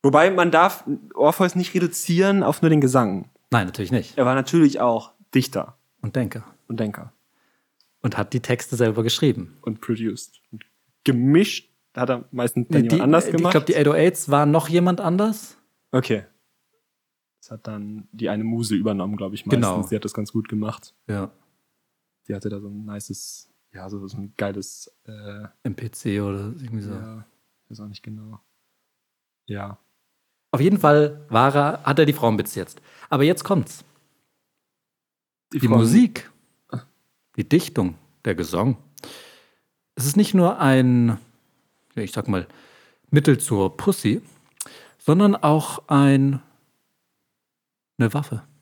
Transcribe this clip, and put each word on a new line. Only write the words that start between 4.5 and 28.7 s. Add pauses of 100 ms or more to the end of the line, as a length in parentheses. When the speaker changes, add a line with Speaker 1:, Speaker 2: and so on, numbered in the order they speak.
Speaker 1:
auch (220)
Dichter. (240)
Speaker 2:
Und
Denker. (240)
Speaker 1:
Und
Denker. (880)
Speaker 2:
Und
hat
die
Texte
selber
geschrieben.
Speaker 1:
Und
produced. (100)
Und (400)
gemischt (240)
hat
er
meistens
dann
Speaker 2:
Nee,
Speaker 1:
jemand
Speaker 2:
die,
Speaker 1:
anders
Speaker 2:
äh,
Speaker 1:
gemacht.
Speaker 2:
ich
glaub,
die
eight
oh
eights
waren
noch
jemand
anders. (360)
Speaker 1:
Okay. (1160)
Das
hat
dann
die
eine
Muse
übernommen,
glaub
ich,
meistens.
Speaker 2:
Genau.
Speaker 1:
Die
hat
das
ganz
gut
gemacht. (140)
Speaker 2:
Ja. (1000)
Speaker 1:
Die
hatte
da
so
ein
nices, (220)
ja,
so,
so
ein
geiles, (100)
äh, (160)
Speaker 2:
M
P
C
oder
irgendwie
so.
Speaker 1:
Ja, (440)
weiß
auch
nicht
genau. (1080)